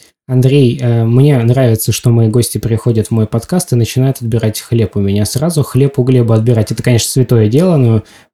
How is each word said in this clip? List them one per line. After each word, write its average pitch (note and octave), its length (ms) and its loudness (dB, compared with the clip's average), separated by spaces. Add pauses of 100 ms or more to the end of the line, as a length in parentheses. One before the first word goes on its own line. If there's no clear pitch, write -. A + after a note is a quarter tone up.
(280)
Андрей, B2+ 520 2
э, A#2 240 0
мне C3 360 2
нравится, A#2 520 0
что - 180 -2
мои A#2 200 2
гости A2+ 280 -2
приходят A2 500 -2
в - 40 -6
мой A2 140 0
подкаст - 480 -4
и - 20 0
начинают B2+ 460 -2
отбирать A2+ 400 -4
хлеб A2+ 340 -2
у G#2 60 -2
меня G2+ 240 0
сразу. D#3 380 -4
Хлеб C3+ 360 0
у B2 40 2
Глеба A#2+ 320 2
отбирать — A2+ 360 0
это, A2 120 -8
конечно, A#2+ 260 0
святое A#2+ 400 2
дело, E3 260 2
но A#2 280 2 (300)